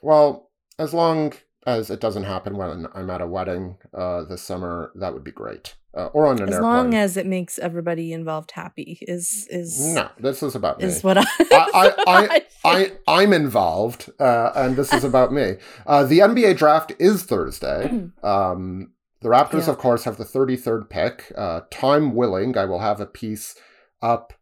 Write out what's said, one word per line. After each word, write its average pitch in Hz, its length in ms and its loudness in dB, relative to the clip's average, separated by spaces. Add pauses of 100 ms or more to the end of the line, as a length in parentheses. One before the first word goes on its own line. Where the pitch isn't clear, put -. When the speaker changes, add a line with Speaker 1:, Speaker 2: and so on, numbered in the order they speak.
Speaker 1:
well, 147 460 4 (280)
as 156 160 -6
long 160 380 0 (340)
as 113 240 -2
it 107 100 -8
doesn't 104 220 -4
happen 98 340 -8
when 87 380 -8
I'm 92 160 -10
at 90 100 -6
a 90 60 -6
wedding, 92 500 -6 (160)
uh, 90 320 -6
this 87 160 -14
summer, 87 540 -10
that 92 180 -8
would - 120 -14
be 65 80 -16
great. - 420 -16 (200)
Uh, 90 200 -8
or 151 120 4
on 127 140 2
an 98 80 -4
Speaker 2:
As 98 60 -2
Speaker 1:
airplane. 226 180 0
Speaker 2:
long 247 220 2
as 202 220 0
it 185 100 -4
makes 185 320 -6
everybody 165 540 -6
involved 160 400 -8
happy 170 500 -14
is, - 480 -8
is 165 440 -6
Speaker 1:
No, 139 140 -4 (100)
this 135 240 -6
is 143 120 -6
about - 240 -4
me. 190 80 -6
Speaker 2:
is 180 160 -4
what 190 160 4
I, 196 40 4
<laughs> - 20 4
Speaker 1:
I, - 0 - (280)
I, 285 360 6
Speaker 2:
is - 80 2
what 392 120 0
Speaker 1:
I, 190 160 8
Speaker 2:
I 208 40 -2
think. - 200 2 (160)
Speaker 1:
I, 190 280 2 (300)
I'm 202 100 6
involved, 113 760 0 (100)
uh, 120 340 2
and 131 220 0
this 139 160 0
is - 100 2
about 127 300 4
me. 120 220 0 (320)
Uh, 143 180 6
the 151 180 6
N 220 120 6
B 247 100 2
A 190 100 6
draft 151 440 2
is 185 260 2
Thursday. 95 800 -4 (100)
Speaker 2:
<clears throat> - 80 -20
Speaker 1:
Um, 92 680 -4 (300)
the 120 60 -4
Raptors, 147 380 4
Speaker 2:
Yeah. 156 60 0
Speaker 1:
of 123 60 -4
course, 120 260 0
have 113 140 -6
the 113 60 -10
thirty-third 123 640 -2
pick. - 480 -6
Uh, 85 340 -6
time 139 440 0
willing, 113 420 -2
I 98 100 0
will 92 140 -4
have 104 200 -4
a 101 60 -10
piece - 500 -12 (440)
up 117 420 -2